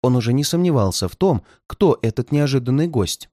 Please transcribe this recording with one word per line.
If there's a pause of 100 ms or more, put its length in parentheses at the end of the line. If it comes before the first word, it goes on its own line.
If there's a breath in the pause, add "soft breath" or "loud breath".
Он
уже
не
сомневался
в
том, (220 soft breath)
кто
этот
неожиданный
гость.